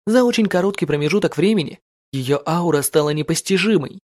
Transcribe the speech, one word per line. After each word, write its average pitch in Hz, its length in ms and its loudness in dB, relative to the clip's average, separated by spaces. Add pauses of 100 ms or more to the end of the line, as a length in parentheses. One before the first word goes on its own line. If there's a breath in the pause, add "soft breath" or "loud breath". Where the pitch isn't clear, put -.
За 247 200 4
очень 233 220 2
короткий 185 400 0
промежуток 151 500 0
времени 185 420 0 (340)
ее 135 320 -2
аура 160 380 0
стала 147 280 0
непостижимой, 165 920 0 (100)